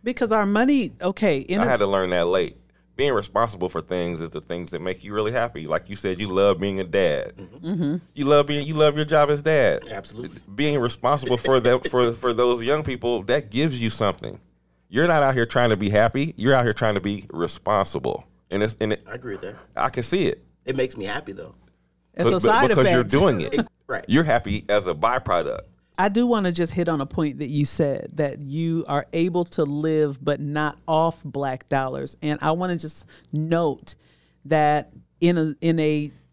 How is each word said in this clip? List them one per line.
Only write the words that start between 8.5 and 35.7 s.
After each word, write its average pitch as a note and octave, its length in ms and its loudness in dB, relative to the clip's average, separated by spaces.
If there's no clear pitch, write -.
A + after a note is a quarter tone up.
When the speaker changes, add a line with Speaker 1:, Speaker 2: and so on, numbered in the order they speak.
Speaker 2:
you D#3 80 -6
love D3+ 220 4
your D3+ 100 0
job D3 240 4
as D3 120 0
dad. C#3+ 480 2
Speaker 3:
Absolutely. A2 500 -14
Speaker 2:
Being D3 240 0
responsible B2 580 0
for C3 220 4
them, B2 220 4
for, B2 320 2
for A#2 200 -2
those A#2+ 300 2
young D3 200 0
people, A#2+ 400 -2
that A#2+ 280 -2
gives C3+ 280 0
you A2+ 100 0
something. C#2 500 -4
You're C#3+ 180 2
not D#3+ 140 4
out C3+ 120 2
here A#2 120 2
trying A#2+ 260 2
to G#2 60 2
be G2+ 120 -2
happy. A#2 480 2
You're B2+ 180 2
out B2 80 4
here A2 100 2
trying G#2+ 220 0
to F#2+ 60 -2
be G2+ 300 -4
responsible. F2 960 -2
And G2+ 140 0
it's, A2 160 -2
and G#2+ 140 -2
it, - 140 -8
Speaker 3:
I - 80 -14
agree B2 180 -12
with F#2+ 80 -12
that. G2 140 -12
Speaker 2:
I B2+ 140 0
can B2 140 -4
see F3 220 0
it. - 180 -2
Speaker 3:
It C3 100 -4
makes C3 200 -4
me G#2 100 -10
happy, G2+ 260 -10
though. F2+ 240 -16
Speaker 1:
It's A#2+ 100 -4
Speaker 2:
But, A#2 40 4
Speaker 1:
a A#2 60 6
Speaker 2:
but F3+ 80 2
Speaker 1:
side A3 260 4
Speaker 2:
because E3+ 200 4
Speaker 1:
effect. - 60 4
Speaker 2:
you're B2 100 4
doing B2+ 380 4
it. - 140 -4
Speaker 3:
It, A3+ 120 0
right. - 200 -8
Speaker 2:
You're D3 160 4
happy A2+ 460 0
as G2+ 180 2
a E2+ 60 -2
byproduct. D#2+ 680 -2
Speaker 1:
I G3 120 2
do A#3 160 2
wanna G#3 260 0
just E3+ 220 -4
hit E3+ 140 -2
on D#3+ 140 0
a C3+ 40 -2
point D3 340 -4
that D3 80 -6
you D3 180 0
said, - 480 -2
that D3 260 -4
you D#3+ 480 -4
are C#3+ 260 -2
able F3 320 0
to - 200 -2
live D3 580 -2
but C#3+ 160 -2
not D3 380 -4
off D#3+ 360 2
Black C3+ 460 -6
dollars. C3+ 540 -4
And D3+ 180 -2
I D3+ 100 0
wanna F3 260 -2
just - 280 -10
note D#3+ 640 -2
that D3+ 460 2
in F3 180 4
a, D#3 240 0
in E3 180 2